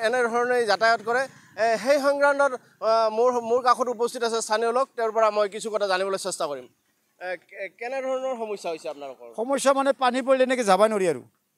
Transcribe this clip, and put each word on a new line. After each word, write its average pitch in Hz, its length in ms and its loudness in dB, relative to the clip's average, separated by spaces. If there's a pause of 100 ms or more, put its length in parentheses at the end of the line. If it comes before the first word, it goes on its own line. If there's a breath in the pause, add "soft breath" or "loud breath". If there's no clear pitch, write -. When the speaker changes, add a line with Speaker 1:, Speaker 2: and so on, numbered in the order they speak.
Speaker 1:
এনেধৰণেই 240 600 0
যাতায়াত 226 360 2
কৰে। 240 260 -2 (220 loud breath)
এ, 220 260 0
সেই 254 220 2
সংক্ৰান্তত, 277 540 2 (300 soft breath)
আ, 220 260 2
মোৰ, 240 320 2
মোৰ 233 220 0
কাষত 233 260 2
উপস্থিত 240 340 -4
আছে 226 180 -2
স্থানীয় 226 320 0
লোক, 254 240 0
তেওঁৰ 226 160 -2
পৰা 220 180 4
মই 208 180 0
কিছু 202 220 -8
কথা 202 160 -2
জানিবলৈ 190 320 -2
চেষ্টা 180 260 -6
কৰিম। 135 220 -8 (540)
এ, 180 160 -8
কে-, 196 320 -14 (100)
কেনেধৰণৰ 262 580 -6
সমস্যা 208 340 -6
হৈছে 160 180 -8
আপোনালোকৰ? 135 480 -14
Speaker 2:
সমস্যা 254 360 0
মানে 269 200 2
পানী 254 280 0
পৰিলে 262 220 2
এনেকে 247 220 2
যাব 196 200 6
নোৱাৰি 214 240 2
আৰু। 127 140 -2 (360)